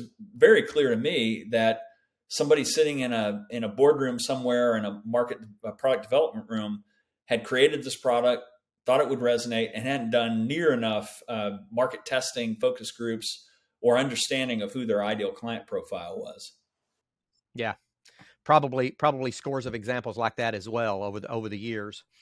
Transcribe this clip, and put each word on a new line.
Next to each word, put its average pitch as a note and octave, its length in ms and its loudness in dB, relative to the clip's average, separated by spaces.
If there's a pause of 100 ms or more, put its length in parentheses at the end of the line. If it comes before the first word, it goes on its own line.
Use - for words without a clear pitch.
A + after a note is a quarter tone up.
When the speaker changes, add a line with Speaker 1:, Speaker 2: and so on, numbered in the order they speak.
(340)
Speaker 1:
very E3 300 8
clear C#3+ 260 2
to A#2 60 4
me A2+ 560 0
that A2+ 300 2 (480)
somebody D3 340 4
sitting D3 360 2
in B2 120 -2
a, G#2 380 -2
in A#2 160 -4
a - 40 -2
boardroom C3+ 500 4
somewhere B2 580 2
in G#2+ 80 -2
a G#2 200 -8
market, A#2+ 340 -2 (260)
a G#2 80 -8
product C3 300 0
development B2+ 460 0
room G#2+ 360 -6 (400)
had A#2 180 0
created C#3 400 2
this C3 140 -8
product, A#2+ 460 2 (420)
thought C3+ 160 4
it C3 80 2
would C3 100 -2
resonate, A#2 560 0
and A2 100 -6
hadn't B2+ 260 -2
done A2+ 360 2
near D#3 260 2
enough, A2 540 -2
uh, G#2+ 240 -2 (200)
market A#2+ 340 -2
testing, A#2+ 500 -2
focus B2 360 -2
groups, A#2 540 -8 (360)
or A#2+ 160 6
understanding B2+ 640 -2
of G2 120 -6
who B2+ 120 -6
their G#2 180 0
ideal G#2 280 -2
client - 360 -10
profile F2+ 500 -8
was. - 360 -14 (1000)
Speaker 2:
Yeah, A2+ 200 -6 (680)
probably, C3 480 2
probably C3 400 -2
scores C3+ 340 -8
of A#2+ 100 -8
examples A2+ 420 -6
like A2+ 200 -2
that A2+ 180 -2
as G2 140 -10
well A2 340 -2
over G2+ 160 -6
the, G2 100 -12
over A2 200 -6
the G2+ 100 -8
years. G#2+ 440 -10 (180)